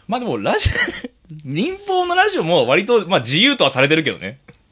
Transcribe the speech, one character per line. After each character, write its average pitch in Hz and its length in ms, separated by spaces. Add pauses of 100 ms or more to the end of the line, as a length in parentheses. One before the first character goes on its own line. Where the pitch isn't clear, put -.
ま 226 80
あ - 20
で 247 60
も、 143 120
ラ 185 200
ジ - 120
オ、 - 40 (340)
<laughs> - 380
民 208 320
放 381 280
の 349 100
ラ 392 140
ジ 370 80
オ 220 60
も 160 240
割 170 180
と、 220 220
ま 185 100
あ、 135 40
自 123 160
由 269 180
と - 80
は 135 80
さ 127 80
れ 135 80
て 156 80
る 160 80
け 123 80
ど 90 60
ね。 104 240 (300)